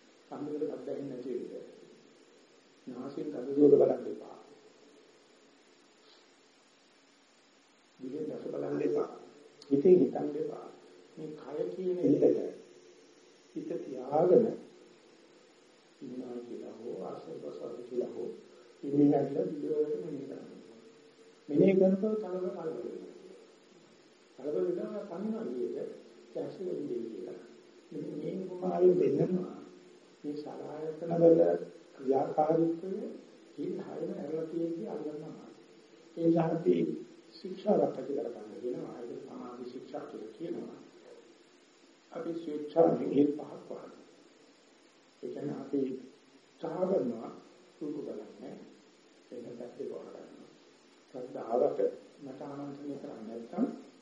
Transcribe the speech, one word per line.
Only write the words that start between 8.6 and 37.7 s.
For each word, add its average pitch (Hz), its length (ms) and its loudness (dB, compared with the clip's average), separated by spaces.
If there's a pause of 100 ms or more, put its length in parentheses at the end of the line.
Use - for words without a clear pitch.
එපා. - 280 2 (540)
හිතේ 143 320 8
හිතන්න - 400 4
එපා. - 320 -6 (440)
මේ 156 220 -10
කය 151 340 -6
කියන 180 320 -2
එකට 147 400 6 (1120)
හිත - 280 -8
තියාගෙන 139 680 4 (1500)
ඉන්නවා 127 420 -10
කියලා 104 360 -12
හෝ - 260 -8
ආශ්‍රව - 380 -10
ප්‍රසාර - 420 -10
කියලා 120 280 -4
හෝ - 200 -8 (540)
ඉන්නේ 143 240 6
නැත්නම් - 420 2
දිගටම 151 520 -2
මෙහෙ 139 240 -8
කරන්න. - 260 -12 (960)
මෙහෙ 185 260 8
කරනකොට 196 480 4
කලබල 185 300 -4
කලබල 165 320 -6
වෙනවා. - 320 -12 (1160)
කලබල - 340 -2
වෙනවා 208 400 -4
පන්නනවා 202 380 -6
එළියට. - 520 -6 (340)
කැස්ට් - 320 -8
වෙන්නේ - 400 -4
කියලා. 180 380 -8 (460)
මෙන්න 156 280 -8
මේ 170 260 -4
උපමාවෙන් 180 560 4
දෙන්නවා. - 600 2 (600)
මේ 147 180 -6
සලආයතන 147 800 -8
වල 165 280 10 (480)
ක්‍රියාකාරීත්වය 160 1040 2 (600)
හිල් 170 240 -6
හයම 180 360 -6
ඇරලා 160 340 -4
තියෙද්දි 165 400 -4
අල්ලන්න 151 380 -8
අමාරුයි. - 400 -16 (480)
ඒ 165 120 -4
නිසා 165 240 6
අපි 160 260 4 (560)
ශික්ෂාවක් 185 540 0